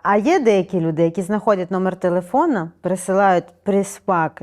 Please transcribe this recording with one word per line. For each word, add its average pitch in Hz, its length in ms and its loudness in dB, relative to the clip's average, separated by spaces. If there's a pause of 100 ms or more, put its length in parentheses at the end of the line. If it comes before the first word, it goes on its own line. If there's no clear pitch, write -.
А 196 140 2
є 285 220 2
деякі 196 400 2
люди, 165 240 0
які 165 180 -2
знаходять 190 500 -2
номер 185 240 -2
телефона, 180 760 -2 (100)
присилають 185 640 0 (180)
прес-пак 196 800 -2